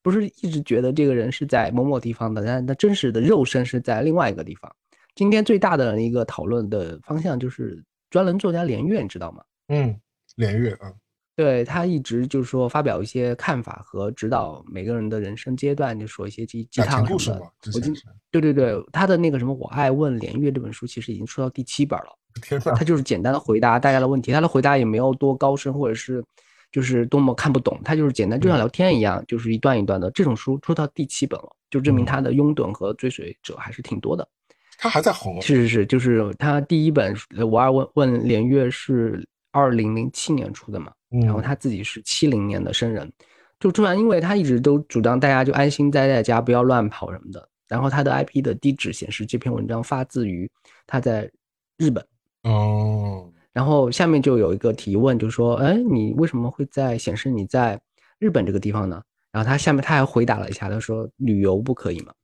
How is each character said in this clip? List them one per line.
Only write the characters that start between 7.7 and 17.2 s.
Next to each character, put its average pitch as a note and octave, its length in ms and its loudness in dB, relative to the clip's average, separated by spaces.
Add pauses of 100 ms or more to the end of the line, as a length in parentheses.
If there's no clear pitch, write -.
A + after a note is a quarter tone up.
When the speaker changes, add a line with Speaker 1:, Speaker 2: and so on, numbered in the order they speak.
Speaker 1:
专 F#3+ 160 2
栏 F#3 140 0
作 F#3+ 120 0
家 E3+ 120 -2
连 A#2+ 180 -2
岳， F#3 200 0
你 G2 80 -8
知 F2+ 100 -14
道 E2+ 140 -8
吗？ - 100 -20 (240)
Speaker 2:
嗯， C#3 260 0 (440)
连 G#2+ 200 0
岳， A#2 140 0 (100)
嗯。 G2 120 -16 (420)
Speaker 1:
对， C3 300 2
他 E3+ 200 -4
一 E3+ 140 0
直 B2 260 -2
就 C3 160 -2
是 A#2+ 80 -4
说 B2+ 180 0
发 D3+ 140 -2
表 G2+ 220 -2
一 - 20 -6
些 B2 300 -2
看 C3 260 -4
法 - 240 -14
和 G2+ 260 -8
指 A2+ 180 -6
导 D#2+ 420 -4
每 F#2 140 -8
个 A#2 100 -4
人 G#2+ 140 -4
的 A2 100 -4
人 G2+ 160 -8
生 B2+ 200 -6
阶 C#3+ 200 -2
段， B2 240 -4
就 G#2+ 80 -8
说 G2 180 -12
一 G#2 60 -10
些 A2+ 140 -10
鸡， A2+ 260 -10
鸡 B2+ 100 0
汤 A2 240 2
什 - 0 -
么 - 0 -
的。 - 0 -
Speaker 2:
感 - 0 -
情 F#3 80 -2
故 F3+ 60 0
事 - 120 -2